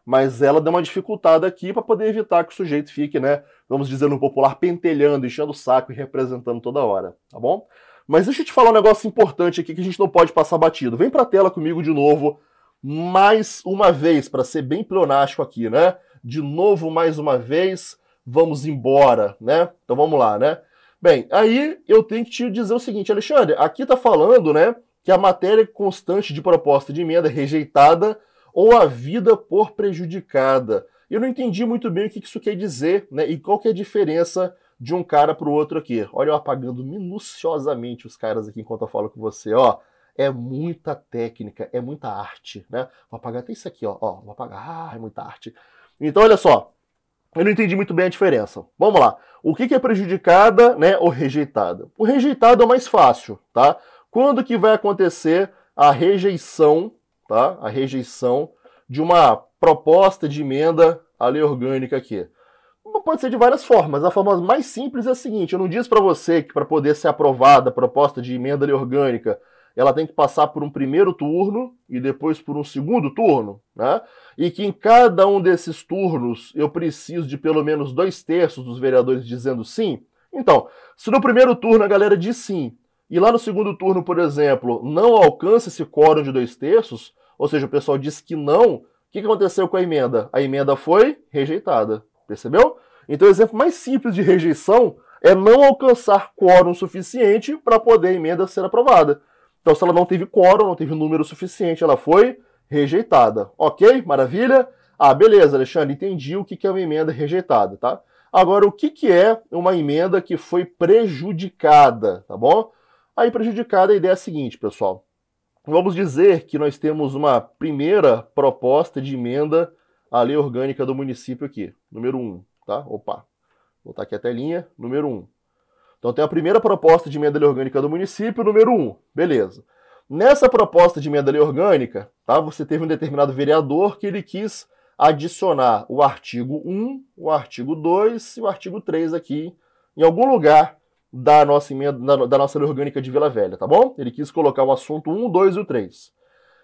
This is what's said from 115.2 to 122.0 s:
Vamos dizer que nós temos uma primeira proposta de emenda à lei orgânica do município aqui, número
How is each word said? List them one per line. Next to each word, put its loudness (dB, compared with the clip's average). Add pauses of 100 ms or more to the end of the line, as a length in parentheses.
Vamos 0
dizer 2
que -8
nós -4
temos -4
uma 2
primeira 0 (120)
proposta 0
de -10
emenda -4 (380)
à 0
lei -2
orgânica -4
do -4
município -10
aqui, -14 (160)
número -6